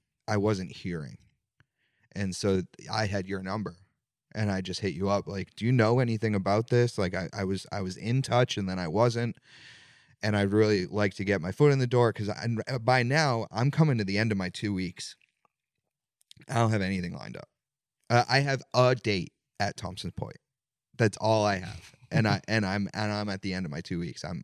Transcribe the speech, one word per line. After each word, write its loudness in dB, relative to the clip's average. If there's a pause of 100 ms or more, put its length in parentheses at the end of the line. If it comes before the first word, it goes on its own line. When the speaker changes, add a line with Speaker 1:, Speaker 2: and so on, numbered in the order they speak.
(280)
Speaker 1:
I 0
wasn't 0
hearing. -10 (1000)
And -4
so 2 (280)
I 0
had -4
your -6
number, -6 (580)
and 0
I 0
just -6
hit -2
you -2
up, 0
like, -8
"Do -4
you 4
know 4
anything 0
about 2
this?" 2
Like, 0
I, -4
I -4
was, -4
I -4
was -6
in 0
touch, 2
and -2
then -4
I -4
wasn't. 0 (840)
And 2
I'd 4
really 4
like 0
to -6
get 2
my -4
foot 6
in 2
the 2
door 4
'cause -4
I, -6
and -2 (220)
by 4
now, 2
I'm 2
coming 4
to 0
the 0
end 4
of 0
my -2
two -4
weeks. -6 (1300)
I -4
don't 4
have 2
anything -2
lined -12
up. -16 (600)
Uh, 4
I 2
have -2 (100)
a 6
date -2 (280)
at -4
Thompson's -10
Point. -10 (600)
That's 2
all 2
I 2
have. -12 (160)
And 2
I, 0
Speaker 2:
<laughs> -20
Speaker 1:
and 0
I'm, -2
and -2
I'm -4
at -8
the -4
end -4
of -10
my -8
two -6
weeks. -8
I'm, -8